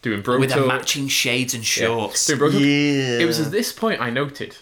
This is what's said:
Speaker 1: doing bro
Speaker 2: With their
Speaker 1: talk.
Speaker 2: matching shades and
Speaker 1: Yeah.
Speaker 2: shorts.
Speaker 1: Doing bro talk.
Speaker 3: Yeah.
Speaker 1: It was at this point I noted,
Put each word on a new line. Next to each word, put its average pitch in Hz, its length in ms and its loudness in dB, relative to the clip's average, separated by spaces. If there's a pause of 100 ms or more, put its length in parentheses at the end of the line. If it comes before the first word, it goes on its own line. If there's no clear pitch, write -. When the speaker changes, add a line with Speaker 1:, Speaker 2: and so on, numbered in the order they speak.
Speaker 1:
doing 104 180 -2
bro 123 180 0
Speaker 2:
With 131 120 2
their 131 80 2
Speaker 1:
talk. 135 80 2
Speaker 2:
matching 135 420 -2
shades 127 440 0
and 113 100 -8
Speaker 1:
Yeah. 113 240 0
Speaker 2:
shorts. 113 400 -2
Speaker 1:
Doing 143 120 2
bro 147 120 4
talk. 143 100 4
Speaker 3:
Yeah. 143 580 2
Speaker 1:
It 170 60 2
was 160 160 0
at 147 100 -2
this 226 220 -2
point 220 260 -2
I 120 120 -2
noted, 139 500 -6